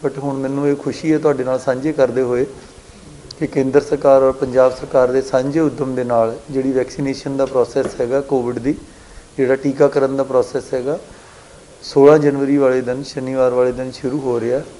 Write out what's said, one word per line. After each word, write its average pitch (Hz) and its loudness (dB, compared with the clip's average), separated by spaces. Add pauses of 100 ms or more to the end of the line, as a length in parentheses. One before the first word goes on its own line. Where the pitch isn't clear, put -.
but 139 -6
ਹੁਣ 139 -6
ਮੈਨੂੰ 139 -2
ਇਹ 143 0
ਖੁਸ਼ੀ 147 -4
ਹੈ 156 2
ਤੁਹਾਡੇ 143 0
ਨਾਲ 131 -2
ਸਾਂਝੇ 135 -2
ਕਰਦੇ 131 0
ਹੋਏ 123 0 (920)
ਕਿ 156 -4
ਕੇਂਦਰ 135 2
ਸਰਕਾਰ 139 4
ਔਰ 131 4
ਪੰਜਾਬ 127 2
ਸਰਕਾਰ 127 0
ਦੇ 131 0
ਸਾਂਝੇ 139 -2
ਉਦਮ 135 -2
ਦੇ 127 -2
ਨਾਲ 117 0 (140)
ਜਿਹੜੀ 135 -2
ਵੈਕਸੀਨੇਸ਼ਨ 135 -4
ਦਾ 135 0
ਪ੍ਰੋਸੈਸ 127 0 (140)
ਹੈਗਾ 127 0
ਕੋਵਿਡ 123 -2
ਦੀ, 131 -2 (640)
ਜਿਹੜਾ 131 2
ਟੀਕਾਕਰਨ 139 0
ਦਾ 135 0
ਪ੍ਰੋਸੈਸ 127 -2
ਹੈਗਾ, 135 -4 (840)
ਸੋਲਾਂ 147 6
ਜਨਵਰੀ 139 2
ਵਾਲੇ 131 4
ਦਿਨ, 123 -4
ਸ਼ਨੀਵਾਰ 131 -2
ਵਾਲੇ 123 2
ਦਿਨ 131 -8
ਸ਼ੁਰੂ 135 -4
ਹੋ 123 -2
ਰਿਹਾ। 123 -2 (200)